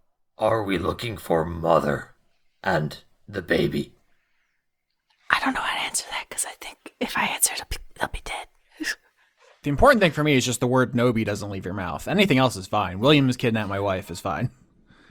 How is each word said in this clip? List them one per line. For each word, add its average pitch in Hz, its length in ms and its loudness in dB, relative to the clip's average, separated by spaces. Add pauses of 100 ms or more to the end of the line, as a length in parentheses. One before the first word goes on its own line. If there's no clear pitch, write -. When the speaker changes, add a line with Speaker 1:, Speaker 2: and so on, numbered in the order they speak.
(360)
Speaker 1:
are 110 260 2
we 95 140 0
looking 90 400 -4
for 82 280 0
Mother 82 680 0 (520)
and 151 400 -2 (240)
the 98 140 -8
baby? - 520 -2 (1400)
Speaker 2:
I - 120 4
don't 262 120 0
know - 80 -4
how - 140 -4
to - 80 -6
answer - 280 -6
that, - 180 -10
'cause - 160 -6
I - 160 -12
think - 400 -18
if - 160 -4
I - 80 0
answer, - 300 -2
they'll - 140 -10
be, - 80 -6 (180)
they'll - 140 -2
be - 140 -10
dead. - 240 -10 (1160)
Speaker 3:
The 143 60 -2
important 214 320 6
thing 170 100 4
for 151 120 -2
me 151 120 4
is 120 100 4
just 123 140 -2
the 127 80 2
word 123 260 2
Nobi 117 320 2
doesn't 101 240 -4
leave 98 160 -8
your 90 80 -4
mouth. 87 340 -6
Anything 175 300 4
else 131 180 2
is 95 120 -10
fine. 95 320 -2
"William 139 280 6
has 123 100 0
kidnapped 110 320 0
my 98 100 -2
wife" 95 320 -2
is 92 80 -10
fine. 98 300 -4 (600)